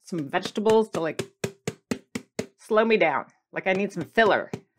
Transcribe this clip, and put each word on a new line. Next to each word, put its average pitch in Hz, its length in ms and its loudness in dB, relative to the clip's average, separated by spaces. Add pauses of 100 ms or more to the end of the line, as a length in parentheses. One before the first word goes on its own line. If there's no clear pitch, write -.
some 156 260 -8
vegetables 214 640 0
to, 175 100 -4
like, 160 220 -6 (1300)
slow 220 280 2
me 226 120 2
down. 156 300 0 (260)
Like, - 140 -8
I 190 60 2
need 190 200 -2
some 165 120 -6
filler. 180 460 2 (280)